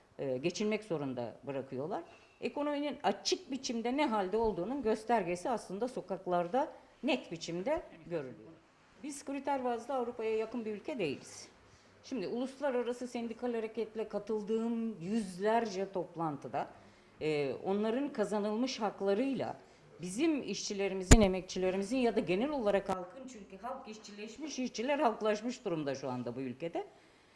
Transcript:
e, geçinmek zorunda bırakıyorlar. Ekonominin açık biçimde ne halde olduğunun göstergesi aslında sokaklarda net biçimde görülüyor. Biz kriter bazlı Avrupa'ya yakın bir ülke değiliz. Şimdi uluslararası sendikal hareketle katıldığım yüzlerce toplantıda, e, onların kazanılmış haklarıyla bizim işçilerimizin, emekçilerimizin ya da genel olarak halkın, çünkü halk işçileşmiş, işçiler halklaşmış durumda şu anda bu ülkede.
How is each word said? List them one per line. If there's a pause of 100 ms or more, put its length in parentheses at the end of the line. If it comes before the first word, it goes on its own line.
(180)
e,
geçinmek
zorunda (120)
bırakıyorlar. (380)
Ekonominin
açık
biçimde
ne
halde
olduğunun
göstergesi
aslında
sokaklarda (340)
net
biçimde (240)
görülüyor. (540)
Biz
kriter
bazlı
Avrupa'ya
yakın
bir
ülke
değiliz. (560)
Şimdi
uluslararası
sendikal
hareketle
katıldığım
yüzlerce
toplantıda, (520)
e, (120)
onların
kazanılmış
haklarıyla (440)
bizim
işçilerimizin,
emekçilerimizin
ya
da
genel
olarak
halkın,
çünkü
halk
işçileşmiş,
işçiler
halklaşmış
durumda
şu
anda
bu
ülkede. (520)